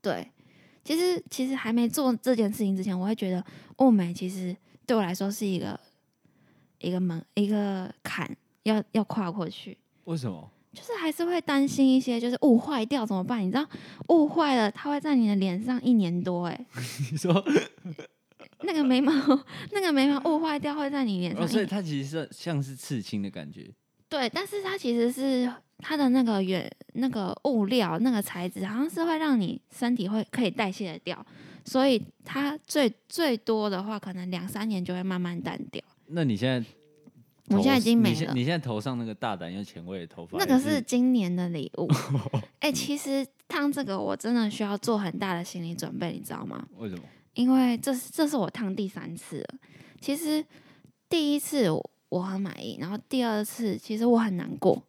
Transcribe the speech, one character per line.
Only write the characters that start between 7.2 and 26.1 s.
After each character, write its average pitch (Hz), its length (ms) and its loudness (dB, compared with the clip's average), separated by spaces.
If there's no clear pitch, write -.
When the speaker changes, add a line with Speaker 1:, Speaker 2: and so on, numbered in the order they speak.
Speaker 1:
一 208 120 2
个 202 460 -2
坎， - 260 -6
要， 214 200 2
要 214 120 2
跨 185 260 -2
过 170 180 -4
去。 - 280 -14
Speaker 2:
为 165 120 -4
什 123 140 -4
么？ 80 200 -12
Speaker 1:
就 - 100 -20
是 480 180 -8
还 320 100 0
是 339 140 -2
会 349 160 0
担 277 260 2
心 269 220 4
一 262 100 8
些， 247 220 0
就 240 100 -2
是 247 120 -2
雾 247 160 8
坏 247 280 0
掉 254 180 0
怎 214 100 -2
么 185 100 0
办？ 240 180 -2
你 185 80 0
知 214 60 0
道 294 100 0
雾 311 200 6
坏 294 260 2
了， 214 160 4
它 - 180 -8
会 294 120 0
在 294 140 0
你 233 120 6
的 208 100 4
脸 190 260 0
上 247 200 -2
一 254 120 6
年 175 280 4
多 175 240 -2
欸。 175 200 -6
Speaker 2:
<laughs> 123 300 -6
你 156 60 -4
说？ 180 280 4
Speaker 1:
那 359 100 -2
个 311 100 2
眉 254 180 4
毛， 285 120 4
<laughs> - 340 -10
那 403 80 0
个 359 120 2
眉 269 160 6
毛 285 160 2
雾 320 160 2
坏 311 180 -2
掉 294 160 -4
会 294 160 -4
在 277 140 0
你 196 160 0
脸 180 120 -2
上 180 100 -2
一 - 20 2
Speaker 2:
哦， 165 40 0
所 214 140 2
以 185 40 -2
它 202 140 -2
其 151 220 -4
实 139 60 -6
是 156 240 -6
像 151 300 -4
是 131 120 -6
刺 127 260 -6
青 101 220 -4
的 98 80 -6
感 76 200 -12
觉。 - 200 -18
Speaker 1:
对， 269 200 -2
但 359 180 -4
是 403 160 -6
它 381 140 -4
其 240 180 -2
实 233 180 2
是 254 400 0
它 - 180 -6
的 285 120 4
那 254 140 4